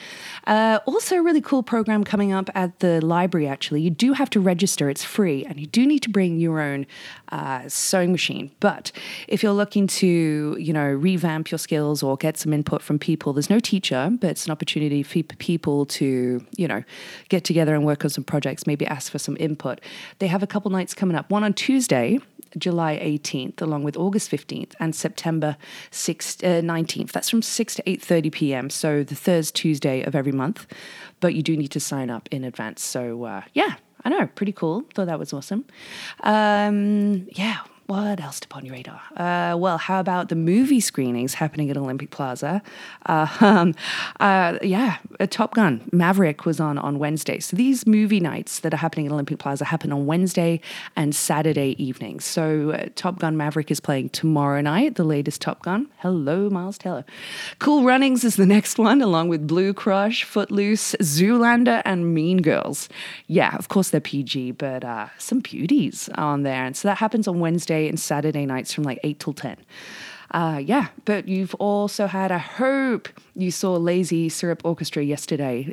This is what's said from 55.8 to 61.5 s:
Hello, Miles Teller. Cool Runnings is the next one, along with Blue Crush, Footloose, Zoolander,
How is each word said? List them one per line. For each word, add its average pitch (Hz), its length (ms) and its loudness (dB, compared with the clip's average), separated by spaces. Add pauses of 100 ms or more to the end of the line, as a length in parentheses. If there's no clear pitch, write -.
Hello, 180 500 0
Miles 190 300 -4
Teller. 160 260 -6 (540)
Cool 294 260 4
Runnings 254 400 4
is 226 120 2
the 190 100 6
next 202 320 4
one, 226 240 6
along 170 260 2
with 156 180 0
Blue 185 280 2
Crush, 202 500 0
Footloose, 202 800 0
Zoolander, 233 800 4